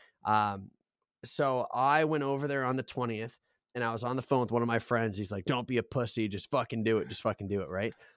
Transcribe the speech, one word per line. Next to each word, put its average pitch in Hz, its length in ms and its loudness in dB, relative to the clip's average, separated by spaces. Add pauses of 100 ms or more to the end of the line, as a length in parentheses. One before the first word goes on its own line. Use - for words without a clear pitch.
(240)
Um, 104 460 2 (560)
so 131 480 0
I 139 320 4
went 156 180 2
over 139 240 0
there 139 160 0
on 131 140 0
the 131 60 0
twentieth, 117 540 -4 (380)
and 123 80 -2
I 117 80 0
was 113 140 -4
on 123 100 -2
the 131 60 -2
phone 135 200 2
with 110 120 0
one 117 80 4
of 120 80 2
my 117 100 2
friends. 113 380 0
He's 104 140 -4
like, 98 120 -6
"Don't 123 240 -2
be 127 100 0
a 110 60 2
pussy. 113 460 -2
Just 98 220 -8
fucking 120 340 -2
do 110 140 4
it. 87 100 -4
Just 104 140 -10
fucking 104 260 -2
do 98 140 -2
it," 71 60 -8
right? 98 240 -2 (240)